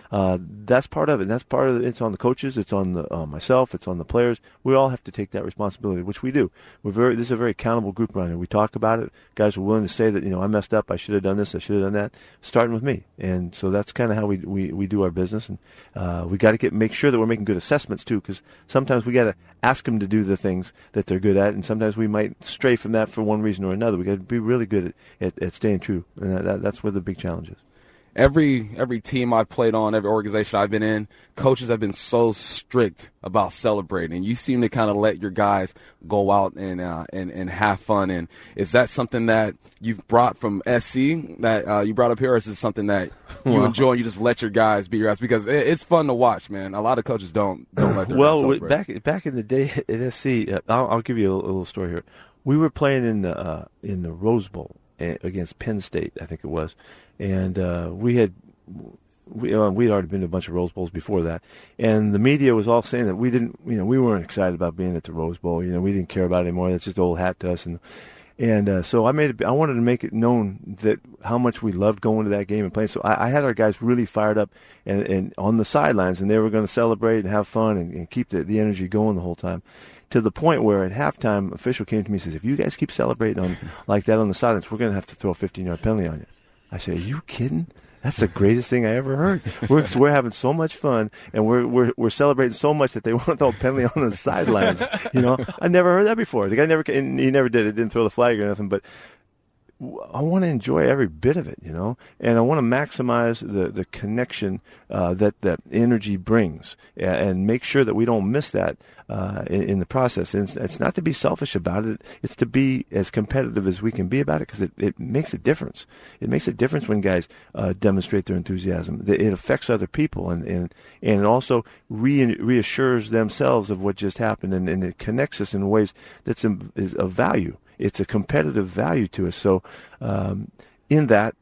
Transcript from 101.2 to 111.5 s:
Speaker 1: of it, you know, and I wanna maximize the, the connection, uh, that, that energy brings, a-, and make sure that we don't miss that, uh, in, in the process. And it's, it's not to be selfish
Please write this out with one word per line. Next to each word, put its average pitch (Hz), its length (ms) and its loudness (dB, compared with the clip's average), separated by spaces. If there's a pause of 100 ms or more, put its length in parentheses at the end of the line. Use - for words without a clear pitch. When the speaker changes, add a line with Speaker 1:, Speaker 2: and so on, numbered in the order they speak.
Speaker 1:
of 151 120 -4
it, - 140 -14
you 80 100 -12
know, 98 240 -6 (240)
and 117 180 4
I 113 40 6
wanna 139 200 2
maximize 120 800 0
the, 98 300 -2
the 98 160 -6
connection, 107 720 -6 (280)
uh, 92 260 0
that, 104 260 0
that 90 200 0 (120)
energy 107 440 2
brings, 95 600 -2 (200)
a-, - 100 -2
and 92 400 0
make 117 180 0
sure 139 200 2
that 110 100 0
we 113 100 2
don't 107 260 2
miss 143 200 -2
that, 92 260 -2 (320)
uh, 98 380 -6
in, 95 160 0
in 98 160 0
the 90 80 -2
process. 123 480 -2
And 101 140 0
it's, - 80 -12
it's - 240 -6
not - 160 0
to 185 60 -4
be 160 100 0
selfish - 420 -2